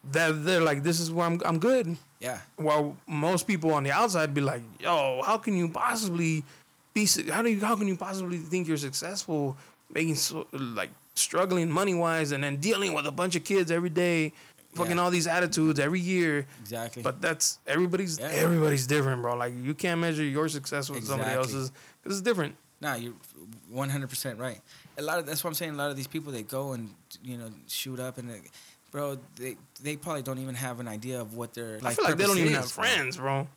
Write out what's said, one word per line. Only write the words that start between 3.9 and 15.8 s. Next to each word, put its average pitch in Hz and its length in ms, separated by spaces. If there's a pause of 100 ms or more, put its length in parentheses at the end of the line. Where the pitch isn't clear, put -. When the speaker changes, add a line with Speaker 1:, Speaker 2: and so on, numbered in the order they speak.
Speaker 1:
outside 170 420
be 143 80
like, 135 180 (180)
"Yo, 135 460
how 214 140
can 208 180
you 170 140
possibly 170 760 (480)
be 214 140
su-, - 260
how 208 80
do 233 80
you, 208 160
how 226 120
can 202 120
you 185 80
possibly 185 400
think 165 320
you're 160 80
successful 147 800 (340)
making 160 260
so, 160 360
like, 117 380 (240)
struggling 180 560
money-wise 165 640
and 139 120
then 143 120
dealing 190 360
with - 140
a 151 60
bunch 175 240
of 165 80
kids 190 260
every 170 200
day, 165 420 (420)
fucking 175 220
Speaker 2:
Yeah. 175 60
Speaker 1:
all 180 80
these 170 160
attitudes 160 520
every 156 220